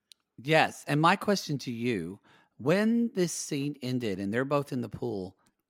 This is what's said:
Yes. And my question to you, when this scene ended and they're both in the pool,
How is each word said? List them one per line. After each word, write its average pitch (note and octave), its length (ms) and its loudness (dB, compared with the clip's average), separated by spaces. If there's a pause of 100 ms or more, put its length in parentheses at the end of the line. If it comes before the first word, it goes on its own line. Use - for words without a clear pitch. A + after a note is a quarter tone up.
(380)
Yes. C3 500 2
And D3 140 2
my E3+ 140 6
question F#3 440 -2
to C3 120 -8
you, A2 480 -2 (380)
when A3 580 2
this F3 180 0
scene D3 480 -4
ended A#2+ 380 -2
and G2 120 -2
they're B2 140 0
both C#3+ 260 -2
in B2+ 100 -4
the A2 80 -6
pool, G2+ 460 -8 (340)